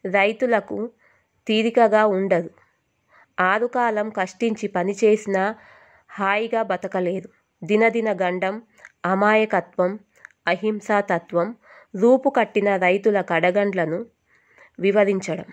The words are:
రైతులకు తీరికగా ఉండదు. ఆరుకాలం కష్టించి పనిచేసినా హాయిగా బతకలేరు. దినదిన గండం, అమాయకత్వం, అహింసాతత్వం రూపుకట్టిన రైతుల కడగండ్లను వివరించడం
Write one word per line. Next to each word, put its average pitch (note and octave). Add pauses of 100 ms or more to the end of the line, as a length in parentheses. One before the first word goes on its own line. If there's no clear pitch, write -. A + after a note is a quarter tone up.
రైతులకు G#3 (560)
తీరికగా A3
ఉండదు. F#3 (920)
ఆరుకాలం A3
కష్టించి G#3+
పనిచేసినా G3+ (560)
హాయిగా G#3+
బతకలేరు. F#3 (360)
దినదిన A3
గండం, F#3 (420)
అమాయకత్వం, G3+ (500)
అహింసాతత్వం G3+ (460)
రూపుకట్టిన A3+
రైతుల G3
కడగండ్లను F3+ (760)
వివరించడం F#3+